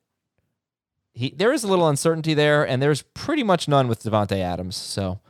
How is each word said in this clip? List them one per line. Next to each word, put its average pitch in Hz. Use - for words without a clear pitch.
he, 123
there 190
is 269
a -
little 180
uncertainty 160
there, 147
and 127
there's 143
pretty -
much 185
none 135
with 113
Davante 104
Adams. 90
So 98